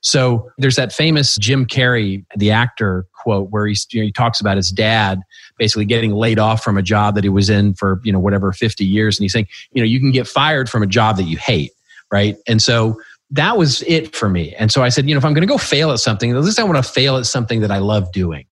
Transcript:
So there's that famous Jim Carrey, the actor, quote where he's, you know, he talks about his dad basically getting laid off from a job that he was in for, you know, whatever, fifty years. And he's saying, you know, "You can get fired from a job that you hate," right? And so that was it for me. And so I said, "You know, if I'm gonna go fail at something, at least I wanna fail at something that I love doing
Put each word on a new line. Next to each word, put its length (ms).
So 580
there's 160
that 180
famous 440
Jim 280
Carrey, 600
the 140
actor, 560
quote 280
where 180
he's, 240
you 80
know, 60
he 40
talks 300
about 160
his 160
dad 480
basically 260
getting 280
laid 280
off 240
from 120
a 60
job 320
that 80
he 80
was 180
in 260
for, 280
you 80
know, 80
whatever, 340
fifty 320
years. 320
And 60
he's 100
saying, 140
you 80
know, 60
"You 140
can 100
get 160
fired 420
from 140
a 60
job 300
that 60
you 120
hate," 360
right? 260
And 120
so 400
that 260
was 300
it 280
for 140
me. 300
And 140
so 100
I 60
said, 200
"You 60
know, 40
if 60
I'm 100
gonna 120
go 100
fail 360
at 80
something, 320
at 100
least 160
I 60
wanna 180
fail 340
at 100
something 340
that 100
I 80
love 320
doing 420